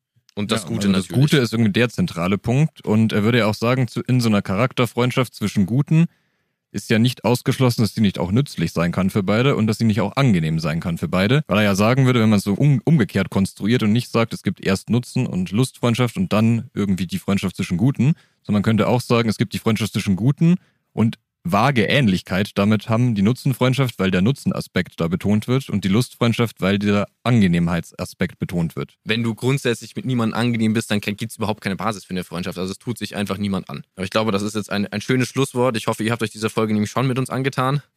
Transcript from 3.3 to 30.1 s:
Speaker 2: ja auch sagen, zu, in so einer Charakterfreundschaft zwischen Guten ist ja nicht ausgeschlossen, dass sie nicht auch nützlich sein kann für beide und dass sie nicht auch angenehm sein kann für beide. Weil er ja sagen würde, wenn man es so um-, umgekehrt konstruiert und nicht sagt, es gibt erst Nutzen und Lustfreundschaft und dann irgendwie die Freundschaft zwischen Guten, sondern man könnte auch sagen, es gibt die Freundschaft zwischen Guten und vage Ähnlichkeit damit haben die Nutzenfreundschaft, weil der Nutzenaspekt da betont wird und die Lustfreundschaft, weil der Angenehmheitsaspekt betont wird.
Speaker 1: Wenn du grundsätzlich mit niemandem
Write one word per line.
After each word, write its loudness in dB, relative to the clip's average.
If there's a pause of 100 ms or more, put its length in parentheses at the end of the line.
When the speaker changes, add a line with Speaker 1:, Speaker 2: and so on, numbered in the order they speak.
Speaker 2:
ja 4
auch 0
sagen, 0
zu, -8
in 0
so 2
einer 4
Charakterfreundschaft 0
zwischen 0
Guten 2 (680)
ist -10
ja 4
nicht 0
ausgeschlossen, 2
dass 0
sie -2
nicht 2
auch -2
nützlich -2
sein 0
kann 0
für 0
beide 2
und 2
dass 0
sie -2
nicht 2
auch -2
angenehm 2
sein -4
kann -4
für -4
beide. 2
Weil 0
er 2
ja 2
sagen 2
würde, 2
wenn 4
man 4
es -4
so 0
um-, 2
umgekehrt 2
konstruiert 0
und 2
nicht 0
sagt, 0
es -10
gibt -4
erst -2
Nutzen 0
und -4
Lustfreundschaft 0
und -2
dann 2
irgendwie -2
die -6
Freundschaft -2
zwischen -2
Guten, 2 (280)
sondern 0
man 0
könnte 2
auch 2
sagen, 2
es 0
gibt -2
die -4
Freundschaft 0
zwischen 0
Guten 2 (380)
und 0 (260)
vage 2
Ähnlichkeit 0
damit 2
haben 2
die 2
Nutzenfreundschaft, 0
weil 0
der 2
Nutzenaspekt -2
da 0
betont -2
wird -2
und -2
die 0
Lustfreundschaft, 0
weil 2
der 0 (160)
Angenehmheitsaspekt 0
betont -4
wird. -10
Speaker 1:
Wenn -2
du -2
grundsätzlich -2
mit -8
niemandem -2